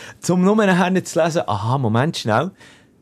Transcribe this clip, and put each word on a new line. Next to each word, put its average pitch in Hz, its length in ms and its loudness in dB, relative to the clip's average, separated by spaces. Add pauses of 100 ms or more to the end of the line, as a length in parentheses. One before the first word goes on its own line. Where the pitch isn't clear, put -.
(200)
Zum 180 240 0
nur 202 100 4
nachher 190 360 2
nicht 185 180 -2
zu 165 120 -2
lesen, 165 280 0
aha, 110 300 -2
Moment, 123 380 0
schnell. 123 360 0 (500)